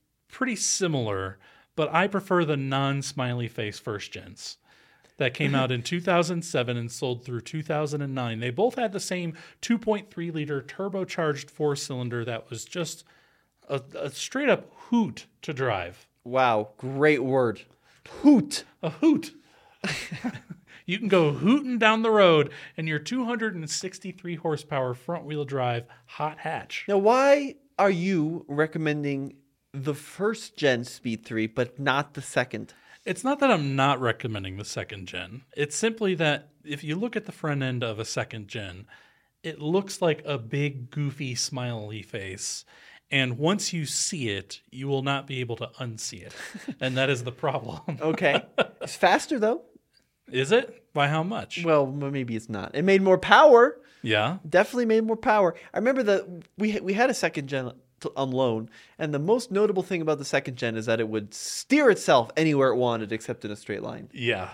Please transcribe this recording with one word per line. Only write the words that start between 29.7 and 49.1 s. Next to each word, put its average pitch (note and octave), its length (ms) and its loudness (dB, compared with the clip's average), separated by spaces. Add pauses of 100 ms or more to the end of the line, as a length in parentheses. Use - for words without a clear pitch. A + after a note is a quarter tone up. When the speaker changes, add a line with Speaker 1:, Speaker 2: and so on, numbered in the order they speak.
Speaker 2:
the C#3 200 -4
first - 640 -6
gen B2 300 2
Speed A2+ 400 -8
three, A2+ 200 -2
but A#2+ 320 -4
not C#3 360 -2
the C#3+ 80 -12
second? A#2+ 520 -4 (300)
Speaker 1:
It's F#3 220 -6
not C#4 140 0
that C#4 120 4
I'm C#3+ 240 0
not C3+ 240 2
recommending A2 560 -4
the G2+ 80 -10
second G2 460 -10
gen. F#2 320 -12 (160)
It's D3 180 -4
simply A3 400 0
that D3+ 360 0 (120)
if D3 220 -10
you D3+ 100 -2
look A3+ 220 -4
at G#3 80 -6
the - 80 -12
front C#3+ 300 -4
end B2+ 200 -2
of A2 160 -4
a A2 60 -6
second A2 420 -6
gen, G2 380 -12 (580)
it D#3+ 160 -10
looks F3+ 420 -2
like D#3+ 240 2
a C#3+ 120 -2
big, C#3 520 -4
goofy, C#3 460 -4
smiley A#2 640 -6
face. F#2+ 640 -10 (480)
And B2+ 260 0
once F3 360 0
you D#3+ 120 -4
see C3 440 -4
it, G2 320 -8 (100)
you C3 160 -8
will C3+ 160 0
not C#3 240 -2
be C3 140 -6
able A#2+ 160 -6
to A#2 100 -8 (140)
unsee A2 440 -10
it. - 80 -18 (240)
Speaker 2:
<laughs> - 220 -12
Speaker 1:
And C3 160 -2
that C3+ 140 2
is B2 160 -2
the B2+ 80 -6
problem. C3 480 -4 (100)
<laughs> C#3 100 -8
Speaker 2:
Okay. D#3+ 400 2 (400)
It's - 140 -10
faster, C#4+ 420 2